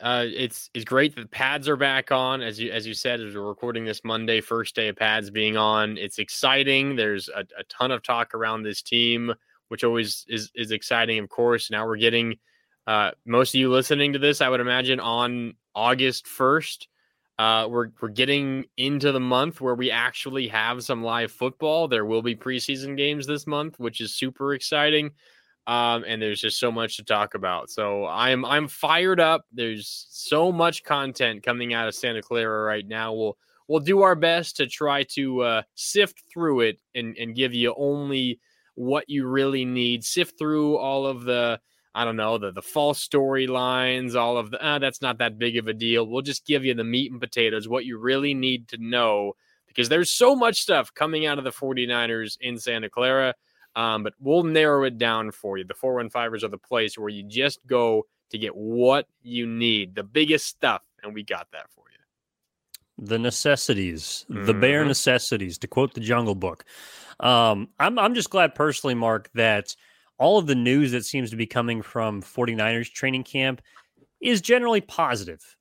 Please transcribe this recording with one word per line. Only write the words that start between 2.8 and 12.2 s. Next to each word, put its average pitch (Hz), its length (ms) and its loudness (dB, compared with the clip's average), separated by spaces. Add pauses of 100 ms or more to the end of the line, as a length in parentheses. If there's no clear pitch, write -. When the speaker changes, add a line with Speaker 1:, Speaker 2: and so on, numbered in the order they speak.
Speaker 1:
you 110 80 -8
said, 120 260 -4
as 104 140 -10
we're 101 140 -8
recording 113 360 -6
this 110 200 -8
Monday, 113 360 0
first 113 360 -4
day 110 100 0
of 104 80 -2
pads 107 340 0
being 107 280 -2
on, 107 420 2
it's 101 220 -8
exciting. 135 720 0
There's 104 340 -2
a, 101 120 -8 (180)
a 98 100 -12
ton 127 220 -2
of 120 140 -4
talk 117 280 -2
around 110 300 -4
this 107 180 -8
team, 117 540 0 (340)
which 117 160 -4
always 117 440 0
is, 107 260 -6
is 113 180 -6
exciting, 113 480 0
of 101 100 -8
course. 120 400 0
Now 110 160 -2
we're 110 100 -4
getting, 113 400 2 (500)